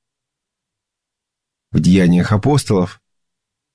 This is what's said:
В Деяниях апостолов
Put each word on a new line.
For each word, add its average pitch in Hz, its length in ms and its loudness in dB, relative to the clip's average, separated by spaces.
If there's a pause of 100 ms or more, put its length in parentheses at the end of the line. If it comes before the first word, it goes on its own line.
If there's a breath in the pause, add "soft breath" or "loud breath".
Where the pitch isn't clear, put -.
(1700)
В - 100 -2
Деяниях 87 500 2
апостолов 110 720 -2 (720)